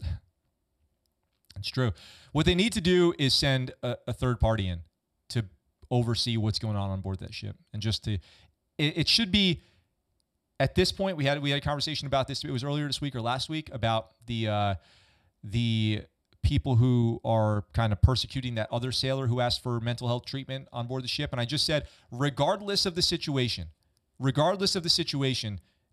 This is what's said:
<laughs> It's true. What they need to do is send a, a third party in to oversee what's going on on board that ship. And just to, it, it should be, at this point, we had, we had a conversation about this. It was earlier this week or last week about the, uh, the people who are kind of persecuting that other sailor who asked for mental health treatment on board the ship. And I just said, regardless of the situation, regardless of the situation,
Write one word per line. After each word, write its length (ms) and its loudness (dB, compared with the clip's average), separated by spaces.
<laughs> 40 -8
It's 100 -6
true. 240 0
What 160 2
they 80 6
need 200 4
to 60 -2
do 380 6
is 160 4
send 380 0
a, 140 -2
a 60 -4
third 260 -2
party 300 2
in 120 -4
to 140 -2
oversee 460 0
what's 240 0
going 160 -4
on 140 -4
on 100 -4
board 180 -6
that 160 -14
ship. 220 -12
And 100 -8
just 220 -2
to, 80 -2
it, 200 0
it 100 0
should 240 2
be, 280 4
at 160 0
this 160 4
point, 240 -2
we 80 -2
had, 180 2
we 80 0
had 80 0
a 60 -6
conversation 420 -2
about 220 2
this. 160 -6
It 80 -6
was 100 -2
earlier 240 -2
this 140 -6
week 160 -4
or 40 -4
last 280 -2
week 240 -6
about 400 0
the, 200 -2
uh, 280 2
the 600 0
people 320 2
who 480 4
are 480 2
kind 200 2
of 100 -2
persecuting 520 2
that 160 -4
other 220 -2
sailor 340 -2
who 140 0
asked 200 0
for 200 -2
mental 260 -4
health 200 -2
treatment 460 -10
on 140 -6
board 160 -6
the 60 -10
ship. 240 -4
And 80 -2
I 40 0
just 220 0
said, 220 0
regardless 760 0
of 80 -2
the 80 -2
situation, 680 -2
regardless 560 2
of 80 -2
the 40 0
situation, 720 -2